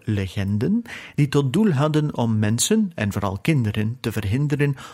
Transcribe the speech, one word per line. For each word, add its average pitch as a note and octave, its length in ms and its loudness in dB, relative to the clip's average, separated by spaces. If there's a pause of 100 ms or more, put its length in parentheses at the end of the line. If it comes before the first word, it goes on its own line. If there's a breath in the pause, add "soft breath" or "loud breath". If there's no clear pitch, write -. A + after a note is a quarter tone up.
legenden G#2 760 0 (340 loud breath)
die D3 140 2
tot C#3 240 2
doel G#3 180 4
hadden D3+ 460 0
om A2+ 220 2
mensen, E3+ 560 2
en G#2+ 160 -2
vooral G2 280 -2
kinderen, A2+ 600 0
te A#2 120 -4
verhinderen C#3 640 0 (180 loud breath)